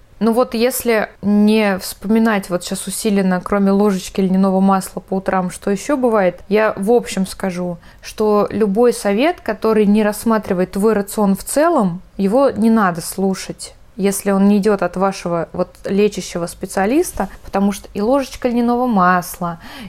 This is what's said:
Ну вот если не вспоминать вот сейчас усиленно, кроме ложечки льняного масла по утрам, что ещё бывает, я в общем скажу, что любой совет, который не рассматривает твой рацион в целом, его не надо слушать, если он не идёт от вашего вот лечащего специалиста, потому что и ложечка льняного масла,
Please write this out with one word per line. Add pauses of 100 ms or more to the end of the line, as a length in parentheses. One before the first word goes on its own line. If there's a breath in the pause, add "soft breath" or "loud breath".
(180)
Ну
вот
если (120)
не
вспоминать
вот
сейчас
усиленно,
кроме
ложечки
льняного
масла
по
утрам,
что
ещё
бывает,
я
в
общем
скажу, (240 loud breath)
что
любой
совет,
который
не
рассматривает
твой
рацион
в
целом, (140)
его
не
надо
слушать, (220)
если
он
не
идёт
от
вашего
вот (160)
лечащего
специалиста, (160 loud breath)
потому
что
и
ложечка
льняного
масла, (280 loud breath)